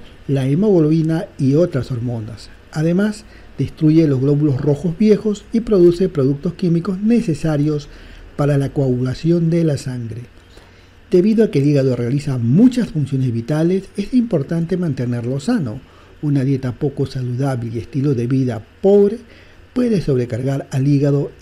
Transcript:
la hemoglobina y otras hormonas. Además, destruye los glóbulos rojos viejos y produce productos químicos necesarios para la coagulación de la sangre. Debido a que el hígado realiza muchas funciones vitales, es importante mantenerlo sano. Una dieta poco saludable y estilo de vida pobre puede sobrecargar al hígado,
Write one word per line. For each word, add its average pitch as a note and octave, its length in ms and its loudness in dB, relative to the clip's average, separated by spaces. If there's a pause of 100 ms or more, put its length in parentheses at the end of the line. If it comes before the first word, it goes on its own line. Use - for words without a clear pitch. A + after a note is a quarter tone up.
(280)
la C3+ 180 0
hemoglobina D#3+ 800 2 (160)
y C3+ 140 2
otras D#3 360 0
hormonas. A#2 600 -8 (200)
Además, F3+ 540 -2 (340)
destruye D#3 480 2
los C3+ 140 2
glóbulos C#3+ 400 2
rojos D3+ 360 -2
viejos G#3+ 560 2
y A#3 60 2
produce F#3+ 500 4
productos C#3+ 460 -2
químicos F3 460 -2
necesarios D#3 880 0 (480)
para C#3+ 200 2
la C#3 120 0
coagulación C3+ 800 0
de E3+ 140 0
la D3 140 0
sangre. A#2+ 420 -10 (920)
Debido G#3 320 4
a G#3+ 80 2
que D3+ 80 0
el C#3 80 2
hígado C3+ 300 2
realiza C3 420 -2
muchas G3 520 4
funciones C3+ 420 -2
vitales, D#3+ 640 -2
es - 180 -4
importante E3+ 640 0
mantenerlo B2+ 640 -4
sano. C#3+ 400 -4 (420)
Una C#3+ 220 0
dieta C3 260 -2
poco C#3 360 -4
saludable B2 680 -6
y A#2+ 40 -6
estilo C3+ 360 -2
de A#2+ 140 -4
vida B2 360 -2 (160)
pobre G3+ 380 4 (540)
puede A#3+ 280 0
sobrecargar C3 720 -2
al C3+ 180 0
hígado, C#3+ 540 2